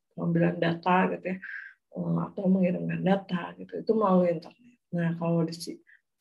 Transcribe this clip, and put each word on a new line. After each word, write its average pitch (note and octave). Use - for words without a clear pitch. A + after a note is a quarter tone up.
pengambilan E3+
data E3+
gitu -
ya, F#3+
eh, E3+
atau -
mengirimkan F3
data F3+
gitu, F#3
itu -
melalui F3+
internet. -
Nah, E3+
kalau E3+
di E3
si-, -